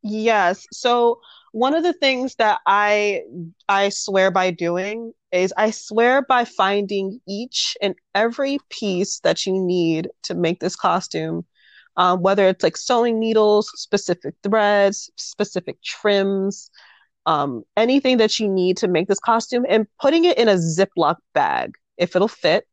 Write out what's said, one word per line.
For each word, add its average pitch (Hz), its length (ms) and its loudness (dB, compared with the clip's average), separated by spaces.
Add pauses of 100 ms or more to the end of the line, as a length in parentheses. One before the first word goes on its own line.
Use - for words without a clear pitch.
Yes. 214 680 0
So 240 480 0 (320)
one 254 220 0
of 320 80 0
the 349 100 0
things 262 440 -2
that 214 300 2
I, 208 560 2 (460)
I 196 200 2
swear 190 420 0
by 185 200 0
doing 190 640 -6 (200)
is 185 240 0
I 220 140 2
swear 240 520 0
by 247 220 2
finding 202 800 -2
each 208 560 -6
and 196 120 -2 (200)
every 254 440 -2 (120)
piece 190 500 -4
that 170 260 0
you 190 80 -2
need 175 540 0 (160)
to 185 100 -8
make 175 260 -2
this 170 160 -6
costume, 170 680 -4 (520)
um, 180 260 2
whether 196 260 4
it's, 185 140 0
like, - 140 0
sewing 233 420 0
needles, 214 560 2
specific - 680 -4
threads, 202 760 2
specific - 640 -8
trims, 196 880 -2 (540)
um, 143 400 -2 (120)
anything 254 420 2
that 220 200 0
you 214 100 -2
need 185 300 0
to 208 100 -2
make 180 200 0
this 190 100 0
costume, 240 500 -2
and 220 180 2 (140)
putting 330 240 2
it 349 140 4
in 226 100 4
a 202 60 4
Ziploc 165 600 0 (180)
bag, 73 380 -2 (240)
if - 180 -4
it'll 190 140 2
fit. - 440 0